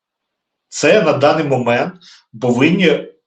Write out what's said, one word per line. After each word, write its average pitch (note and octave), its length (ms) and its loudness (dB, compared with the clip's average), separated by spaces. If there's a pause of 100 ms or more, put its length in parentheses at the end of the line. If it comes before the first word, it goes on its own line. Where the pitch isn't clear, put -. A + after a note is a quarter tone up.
(680)
це F#3 320 2
на D#3 120 0
даний C#3+ 300 2
момент B2+ 500 -2 (480)
повинні D3 640 0 (200)